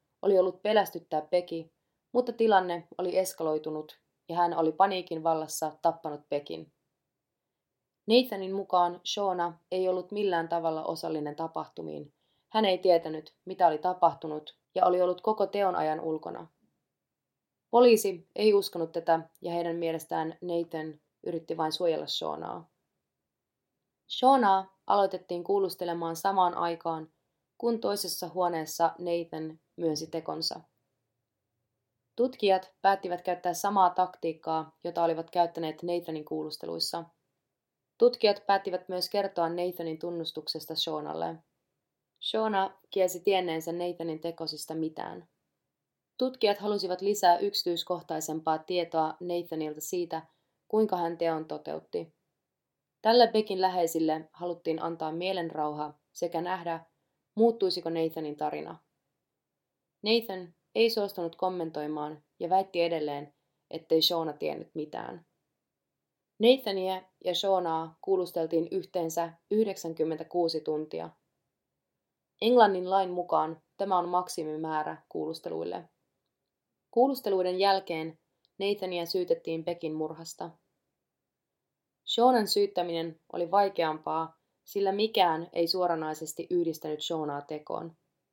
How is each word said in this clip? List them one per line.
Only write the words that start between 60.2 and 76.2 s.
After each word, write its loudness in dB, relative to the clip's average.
ei 4
suostunut -4
kommentoimaan -4
ja -4
väitti 2
edelleen, -2
ettei 2
Shona 0
tiennyt -8
mitään. -10
Nathania 2
ja 0
Shonaa 0
kuulusteltiin 0
yhteensä -4
yhdeksänkymmentäkuusi 0
tuntia. -6
Englannin 6
lain 2
mukaan -2
tämä 0
on 0
maksimimäärä -4
kuulusteluille. -8